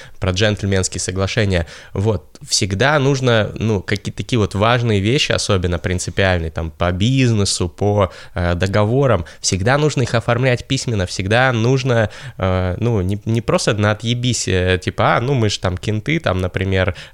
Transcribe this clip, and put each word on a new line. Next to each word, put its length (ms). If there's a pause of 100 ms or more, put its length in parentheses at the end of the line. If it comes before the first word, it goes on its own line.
(200)
про 120
джентльменские 680
соглашения. 680 (260)
Вот. 440 (100)
Всегда 500
нужно, 580
ну, 260
какие-то 360
такие 220
вот 160
важные 440
вещи, 320
особенно 480
принципиальные, 720
там, 200
по 200
бизнесу, 800
по, 420 (220)
э, 220
договорам, 680 (160)
всегда 360
нужно 260
их 120
оформлять 520
письменно, 380
всегда 480
нужно, 560 (280)
э, 420
ну, 220
не, 240
не 160
просто 320
на 180
отъебись, 560
э, 340
типа, 360
а, 40
ну, 120
мы 160
ж 80
там 200
кенты, 420
там, 200
например, 560 (180)